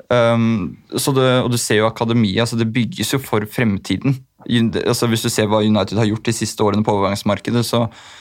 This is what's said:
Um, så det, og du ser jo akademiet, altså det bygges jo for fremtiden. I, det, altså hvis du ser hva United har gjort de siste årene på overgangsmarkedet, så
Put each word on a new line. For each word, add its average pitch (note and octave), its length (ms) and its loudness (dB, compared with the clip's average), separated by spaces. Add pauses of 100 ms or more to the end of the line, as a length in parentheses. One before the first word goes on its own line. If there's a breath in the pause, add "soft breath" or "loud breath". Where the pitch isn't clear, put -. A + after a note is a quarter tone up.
Um, A2+ 680 2 (180)
så - 180 -2
det, B2+ 300 4
og B2 80 0
du A#2+ 60 0
ser - 200 0
jo A2 140 2
akademiet, A2+ 480 0
altså A#2 180 0
det A2+ 160 0
bygges A2 380 -4
jo C#3 80 0
for A2+ 220 -2
fremtiden. G#2 760 -2 (320)
I, A#2 120 2
det, A2 260 -2
altså A#2+ 200 0
hvis A2+ 140 0
du A#2 80 -2
ser A2 160 0
hva G#2+ 180 2
United G#2 340 0
har A#2 80 2
gjort G#2+ 180 -2
de A#2 80 -2
siste - 320 -4
årene G#2 200 2
på A2 100 -2
overgangsmarkedet, G#2 720 0
så A#2 220 0 (340 loud breath)